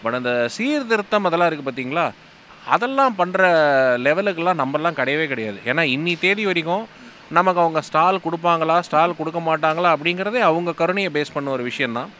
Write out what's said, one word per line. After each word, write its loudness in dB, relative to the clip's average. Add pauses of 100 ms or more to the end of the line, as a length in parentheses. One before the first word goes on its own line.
But -2
அந்த 0
சீர்திருத்தம் -2
அதெல்லாம் 2
இருக்கு -6
பாத்தீங்களா, -4 (560)
அதெல்லாம் 2
பண்ற 2 (500)
லெவலுக்கெல்லாம் 0
நம்மலாம் -2
கிடையவே 0
கிடையாது. -6
ஏன்னா -2
இன்னி 0
தேதி 0
வரைக்கும் -2 (440)
நமக்கு 2
அவங்க 2
stall 0
கொடுப்பாங்களா, 0
stall 0
கொடுக்க -6
மாட்டாங்களா 2
அப்படிங்கிறதே -2
அவங்க 2
கருணையை 0
base -2
பண்ண -4
ஒரு -2
விஷயந்தான். -4 (120)